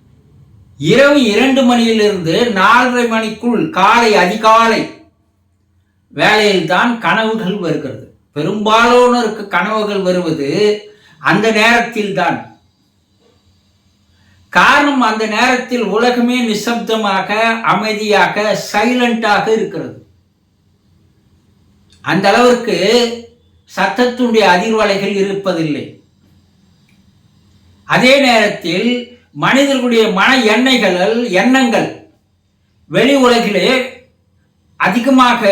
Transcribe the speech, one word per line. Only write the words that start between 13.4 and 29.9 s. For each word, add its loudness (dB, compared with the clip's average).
காரணம், 2
அந்த -2
நேரத்தில் -2
உலகமே 0
நிசப்தமாக, -2
அமைதியாக, -2
சைலண்டாக 0
இருக்கிறது. -4
அந்த 0
அளவிற்கு 2
சத்தத்துடைய 0
அதிர்வலைகள் 0
இருப்பதில்லை. -4
அதே 2
நேரத்தில் -2
மனிதர்களுடைய 2